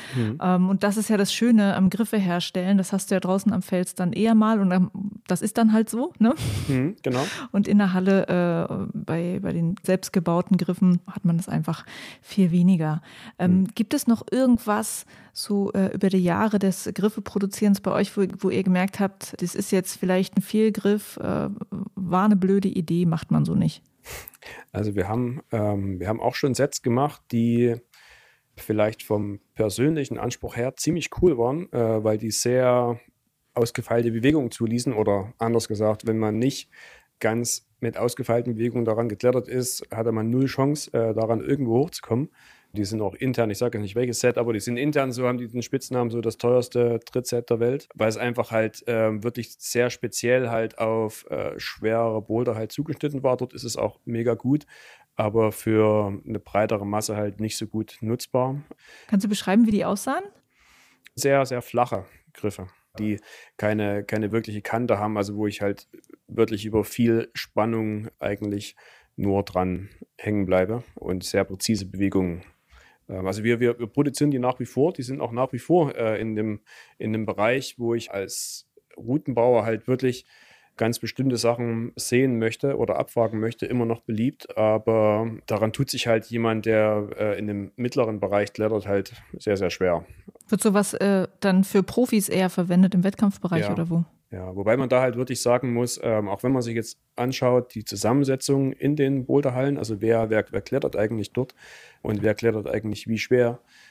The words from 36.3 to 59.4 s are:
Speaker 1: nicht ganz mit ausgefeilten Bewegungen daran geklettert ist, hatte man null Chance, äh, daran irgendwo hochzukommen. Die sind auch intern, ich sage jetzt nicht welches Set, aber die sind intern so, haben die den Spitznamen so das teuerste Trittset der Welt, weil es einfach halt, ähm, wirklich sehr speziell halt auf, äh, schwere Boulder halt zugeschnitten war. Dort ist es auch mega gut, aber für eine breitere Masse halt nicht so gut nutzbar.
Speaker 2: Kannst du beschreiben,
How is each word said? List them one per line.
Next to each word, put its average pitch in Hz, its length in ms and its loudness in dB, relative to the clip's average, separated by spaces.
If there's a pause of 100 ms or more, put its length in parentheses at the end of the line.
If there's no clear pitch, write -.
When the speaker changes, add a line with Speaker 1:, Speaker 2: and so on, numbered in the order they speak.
Speaker 1:
nicht 131 300 -2 (520)
ganz 117 460 -2 (140)
mit 113 160 -4
ausgefeilten 120 580 0
Bewegungen 117 300 -2
daran 113 240 0
geklettert 123 400 0
ist, 123 440 -6
hatte 113 200 -2
man 110 180 0
null 131 160 2
Chance, 139 460 -2
äh, 113 220 0
daran 110 260 0
irgendwo 127 380 0
hochzukommen. 139 500 -2 (460)
Die 104 100 -2
sind 107 160 -4
auch 98 140 -4
intern, 120 360 0
ich 101 80 -4
sage 120 200 -2
jetzt 104 40 -4
nicht 98 120 -8
welches 120 260 -2
Set, 123 160 2
aber 120 160 0
die 107 80 -2
sind 120 160 -4
intern 139 340 0
so, 123 160 -2
haben 123 120 0
die 120 100 -8
den 117 140 -6
Spitznamen 123 480 -2
so 117 100 -4
das 110 160 -2
teuerste 120 640 2
Trittset 123 480 -4
der 113 120 0
Welt, 127 340 -2
weil 110 160 0
es 107 80 -4
einfach 120 320 -2
halt, 110 360 -2
ähm, 110 380 0
wirklich 120 340 -6
sehr 120 300 0
speziell 120 600 0
halt 113 280 -2
auf, 110 520 -2
äh, - 280 -6
schwere 110 640 -2
Boulder 113 360 0
halt 110 140 -6
zugeschnitten 143 520 -6
war. 127 160 2
Dort 127 160 -8
ist 120 100 -12
es 117 140 -8
auch 107 260 -2
mega 117 300 0
gut, 139 320 0 (500)
aber 110 340 2
für 107 640 2 (140)
eine 107 140 -6
breitere 104 460 0
Masse 104 300 -4
halt 104 240 -4
nicht 107 160 -4
so 110 100 -8
gut 107 360 -6
nutzbar. 127 580 -2 (480)
Speaker 2:
Kannst 202 160 2
du 208 60 -2
beschreiben, 208 360 2